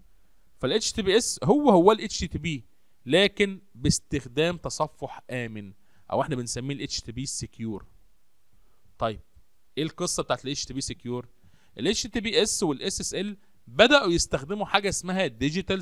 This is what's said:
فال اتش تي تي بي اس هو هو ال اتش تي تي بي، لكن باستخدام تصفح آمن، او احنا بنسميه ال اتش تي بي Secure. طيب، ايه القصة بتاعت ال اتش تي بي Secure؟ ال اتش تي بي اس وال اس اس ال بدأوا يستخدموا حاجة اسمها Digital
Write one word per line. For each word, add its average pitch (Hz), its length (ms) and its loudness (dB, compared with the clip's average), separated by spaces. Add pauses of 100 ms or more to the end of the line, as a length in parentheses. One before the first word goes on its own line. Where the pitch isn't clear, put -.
(600)
فال 131 140 0
اتش - 180 -2
تي - 40 -8
تي 226 60 -2
بي 190 160 4
اس - 260 -2
هو 269 260 6
هو 185 220 10
ال 226 100 4
اتش - 180 -6
تي 185 80 -4
تي - 100 -6
بي، 147 280 -6 (400)
لكن 190 560 2 (140)
باستخدام 143 840 -2
تصفح - 720 -6
آمن، 110 440 -8 (380)
او 110 100 2
احنا 139 140 -2
بنسميه 123 400 -4
ال 107 60 -8
اتش - 200 -6
تي 117 100 -12
بي 127 160 -8
Secure. 113 560 -8 (1120)
طيب، 110 240 -2 (560)
ايه 143 60 -2
القصة - 400 -4
بتاعت 127 220 -4
ال 131 40 -6
اتش 143 160 -6
تي 127 80 -10
بي 135 80 -8
Secure؟ 120 440 -8 (520)
ال 127 100 -2
اتش 220 160 0
تي 240 160 -6
بي 196 240 0
اس - 200 -2
وال 147 180 0
اس - 200 -6
اس - 120 -6
ال 180 240 -6 (300)
بدأوا 202 440 6
يستخدموا 165 540 -2
حاجة 202 240 2
اسمها 185 380 -2
Digital 156 540 -2